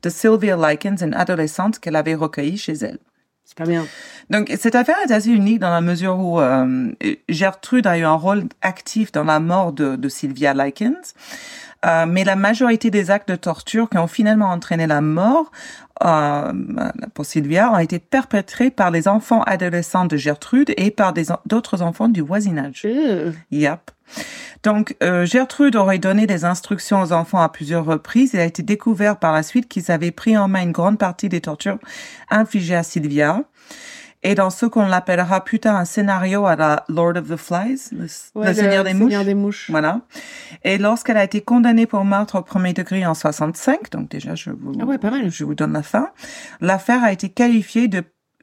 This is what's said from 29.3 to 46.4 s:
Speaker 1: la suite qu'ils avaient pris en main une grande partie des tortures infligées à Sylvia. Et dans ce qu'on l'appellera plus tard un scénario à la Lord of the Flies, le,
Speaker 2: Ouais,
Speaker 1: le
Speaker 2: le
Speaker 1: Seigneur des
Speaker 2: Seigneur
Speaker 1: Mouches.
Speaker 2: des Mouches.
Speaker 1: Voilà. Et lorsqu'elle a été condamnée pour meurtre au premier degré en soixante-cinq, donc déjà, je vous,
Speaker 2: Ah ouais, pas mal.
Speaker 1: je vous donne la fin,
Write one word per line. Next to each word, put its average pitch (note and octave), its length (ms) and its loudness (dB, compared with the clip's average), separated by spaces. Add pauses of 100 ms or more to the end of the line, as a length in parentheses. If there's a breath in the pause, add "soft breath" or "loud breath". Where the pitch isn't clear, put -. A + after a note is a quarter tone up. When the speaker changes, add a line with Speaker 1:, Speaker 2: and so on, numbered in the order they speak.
Speaker 1:
la F3+ 120 2
suite A#3+ 240 -2
qu'ils F3+ 240 -4
avaient E3+ 200 0
pris A3 240 0
en G3+ 120 4
main F#3+ 160 0
une F3 80 0
grande F#3 260 2
partie F#3+ 320 -2
des E3+ 120 -2
tortures G3 360 -6 (540 loud breath)
infligées G#3 440 0
à E3+ 80 2
Sylvia. D3+ 600 0 (800 loud breath)
Et F#3+ 100 2
dans G3 160 2
ce F#3+ 160 -2
qu'on A3+ 220 2
l'appellera F3+ 560 0
plus A3 160 -2
tard G#3+ 160 2
un F3+ 100 0
scénario G3 600 0
à E3+ 80 4
la D3+ 340 2
Lord E3+ 280 0
of E3+ 120 -6
the E3 80 -4
Flies, G#3 540 -4
le, E3+ 160 -10 (260)
Speaker 2:
Ouais, G#3+ 120 -2
Speaker 1:
le F#3+ 40 4
Speaker 2:
le F#3 60 2
Speaker 1:
Seigneur G3 280 4
des F#3+ 60 -2
Speaker 2:
Seigneur G3+ 300 2
Speaker 1:
Mouches. G3 60 0
Speaker 2:
des G3 100 0
Mouches. G3+ 340 -4
Speaker 1:
Voilà. D#3 320 0 (600 loud breath)
Et F#3+ 160 0
lorsqu'elle A3 380 2
a G3+ 60 4
été G#3 180 -2
condamnée A#3 440 4
pour G#3 180 0
meurtre G3 360 0
au - 20 -8
premier F3+ 320 -2
degré F#3 320 -2
en D#3+ 80 0
soixante-cinq, E3 800 -2
donc D3+ 180 -8
déjà, - 240 -10
je - 160 -12
vous, - 320 -10
Speaker 2:
Ah A3+ 40 -2
ouais, C4+ 120 -2
pas G#3 140 -2
mal. B3+ 180 -2
Speaker 1:
je E3+ 160 -8
vous D3 80 -4
donne D#3 180 -2
la D3+ 120 -4
fin, C4 260 -2 (520 loud breath)